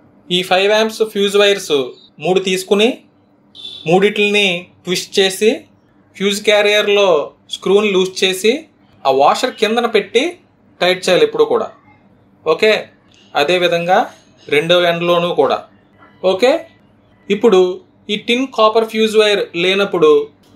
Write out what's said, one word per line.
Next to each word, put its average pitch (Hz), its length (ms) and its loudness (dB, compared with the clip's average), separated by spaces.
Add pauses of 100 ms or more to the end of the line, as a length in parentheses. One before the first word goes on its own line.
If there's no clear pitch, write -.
(380)
ఈ 180 120 -2
ఫైవ్ 190 220 2 (100)
amps 220 160 -4 (160)
ఫ్యూజ్ 202 300 -2
వైర్స్ 196 320 0 (480)
మూడు 185 240 2
తీసుకుని 196 400 0 (1000)
మూడిటిని 208 600 0 (360)
ట్విస్ట్ 180 340 -8
చేసి 196 320 0 (680)
ఫ్యూజ్ 202 300 -2
క్యారియర్లో 208 600 2 (460)
స్క్రూని 208 400 0
లూజ్ 185 260 -2
చేసి 190 300 0 (560)
ఆ - 20 0 (100)
వాషర్ 208 400 2
కిందన 226 360 -2
పెట్టి 220 280 0 (580)
టైట్ 180 240 0
చేయాలి 170 220 2
ఎప్పుడు 151 240 0
కూడా. 117 160 -2 (840)
ఓకే, 214 180 2 (680)
అదేవిధంగా 175 580 0 (560)
రెండో 165 200 0 (160)
ఎండ్లోనూ 175 380 0 (120)
కూడా. 123 160 0 (720)
ఓకే, 214 200 2 (840)
ఇప్పుడు 202 240 4 (540)
ఈ 208 40 -4 (100)
టిన్ 247 200 -2 (100)
కాపర్ 220 360 2
ఫ్యూజ్ 220 280 0
వైర్ 208 220 2 (200)
లేనప్పుడు 190 480 2 (440)